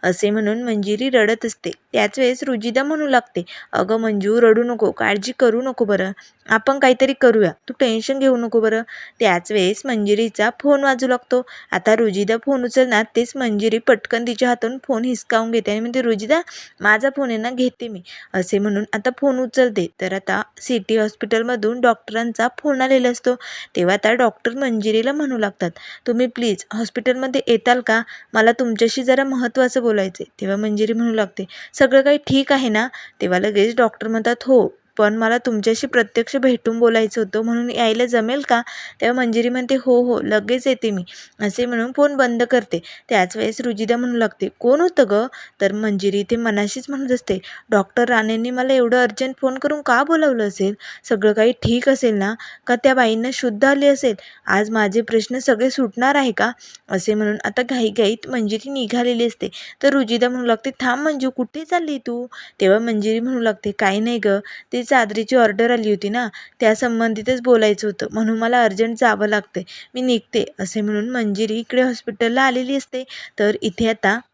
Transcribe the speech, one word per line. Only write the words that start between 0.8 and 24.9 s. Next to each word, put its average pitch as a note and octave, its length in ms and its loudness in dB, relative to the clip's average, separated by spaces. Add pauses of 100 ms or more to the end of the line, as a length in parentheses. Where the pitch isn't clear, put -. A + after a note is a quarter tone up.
रडत A3+ 360 2
असते. - 240 -8 (220)
त्याच G#3+ 260 0
वेळेस B3+ 240 0
रुजिदा A#3+ 400 -2
म्हणू D4+ 240 -2
लागते, B3 360 0 (300)
"अगं A3 280 0
मंजू, G#3+ 400 0
रडू A3+ 220 6
नको, A3 280 0
काळजी G#3 480 -2
करू A#3 240 4
नको B3+ 220 -2
बरं, F#3+ 280 0 (360)
आपण B3 300 2
काहीतरी C4 420 4
करूया, A3+ 300 6 (180)
तू B3 120 -10
टेन्शन A#3+ 380 0
घेऊ C4+ 180 4
नको A#3 240 0
बरं." A3 220 0 (380)
त्याच F#3 320 2
वेळेस G3+ 320 2
मंजिरीचा G#3+ 640 0 (140)
फोन C#4 220 4
वाजू C4 240 0
लागतो. B3 340 0 (300)
आता G3+ 240 2
रुजिदा G#3 400 0 (100)
फोन C4+ 180 0
उचलणार, A#3+ 400 2 (120)
तेच A#3+ 200 0
मंजिरी A3 420 0
पटकन A#3 480 0
तिच्या B3 220 0
हातून A#3+ 380 -2
फोन A#3 180 -2
हिसकावून A3+ 460 -2
घेते A3+ 200 0
आणि G#3 100 -2
म्हणते, A#3+ 220 -2
"रुजिदा, A3+ 380 0 (400)
माझा G#3+ 360 2
फोन C#4 120 -2
आहे A3+ 100 -2
ना, A3+ 120 -4
घेते B3 380 -2
मी," F#3 140 -12 (300)
असे F#3+ 260 0
म्हणून G#3 340 0
आता A3 180 -2 (100)
फोन C4+ 200 2
उचलते. A#3+ 460 0 (140)
तर F#3 120 -4
आता G3 300 -4 (180)
सिटी A3 360 -2
हॉस्पिटलमधून A3+ 840 -2
डॉक्टरांचा A#3 680 0 (120)
फोन C4+ 220 0
आलेला C4 260 4
असतो. B3 260 -2 (420)
तेव्हा F3+ 180 2
आता G#3+ 180 0
डॉक्टर A#3+ 420 0
मंजिरीला A3+ 580 0